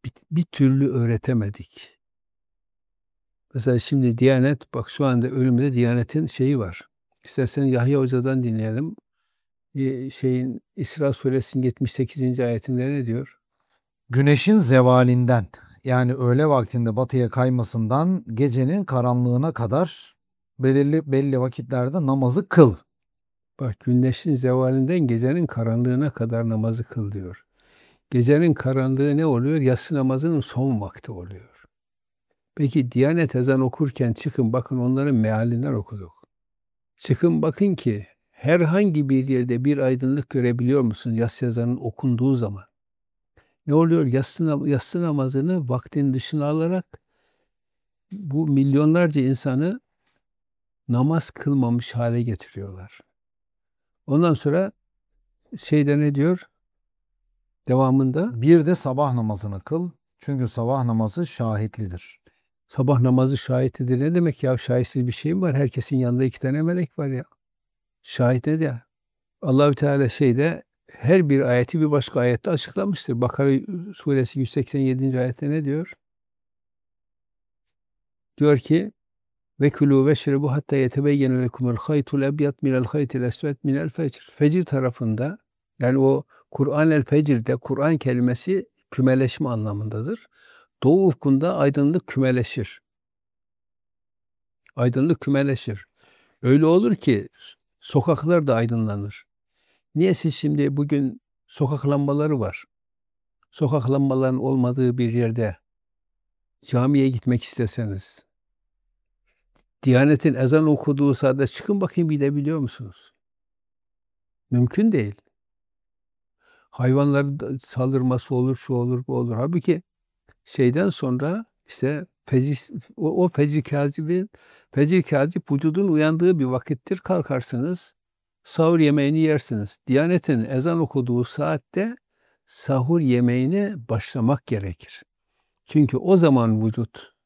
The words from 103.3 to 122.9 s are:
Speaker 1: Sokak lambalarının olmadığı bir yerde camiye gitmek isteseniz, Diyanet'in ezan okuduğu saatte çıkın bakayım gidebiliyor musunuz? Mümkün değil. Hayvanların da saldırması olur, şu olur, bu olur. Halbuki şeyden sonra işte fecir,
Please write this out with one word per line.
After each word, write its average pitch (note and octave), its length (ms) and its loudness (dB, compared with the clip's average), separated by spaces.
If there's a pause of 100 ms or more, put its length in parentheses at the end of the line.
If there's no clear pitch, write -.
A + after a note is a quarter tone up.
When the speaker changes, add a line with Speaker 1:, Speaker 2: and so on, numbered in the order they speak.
Speaker 1:
Sokak C3 380 -2
lambalarının C3+ 500 0
olmadığı B2+ 580 0
bir A#2+ 160 -2
yerde A2+ 440 -2 (1080)
camiye C3+ 440 2
gitmek B2 340 -2
isteseniz, G#2+ 800 -8 (1600)
Diyanet'in C3+ 500 4
ezan C3 340 2
okuduğu C#3+ 460 2
saatte C3 340 0
çıkın - 340 -4
bakayım F3 280 -2
gidebiliyor D3 500 -2
musunuz? A#2 540 -10 (1400)
Mümkün B2+ 400 2
değil. G#2+ 240 -2 (1600)
Hayvanların C#3 680 0
da C3+ 200 -8
saldırması B2+ 760 -2
olur, B2+ 200 0
şu - 180 -8
olur, B2 340 -2
bu C3 100 -4
olur. A#2+ 180 -2
Halbuki D#3+ 460 -2 (640)
şeyden C#3+ 440 2
sonra C#3+ 560 -4 (220)
işte C#3+ 380 -4 (200)
fecir, C3+ 440 -2 (260)